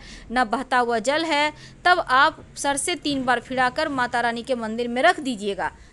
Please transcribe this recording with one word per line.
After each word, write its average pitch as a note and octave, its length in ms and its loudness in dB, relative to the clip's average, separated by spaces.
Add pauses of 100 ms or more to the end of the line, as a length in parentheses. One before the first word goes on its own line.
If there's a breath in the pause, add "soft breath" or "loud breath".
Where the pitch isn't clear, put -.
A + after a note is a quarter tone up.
(320 loud breath)
ना B3 140 2
बहता B3 320 -2
हुआ A#3+ 220 2
जल C#4 260 0
है, D4+ 280 0 (320 loud breath)
तब F4+ 140 6
आप C#4+ 460 2 (120)
सर C#4 200 0
से F4 180 -2
तीन C#4+ 300 -4
बार B3 140 2
फिराकर B3+ 500 0
माता B3 320 -2
रानी A#3 220 -2
के B3+ 120 -2
मंदिर A#3 320 -4
में A#3+ 140 -2
रख E4+ 180 4
दीजिएगा। G3 520 -4 (220 loud breath)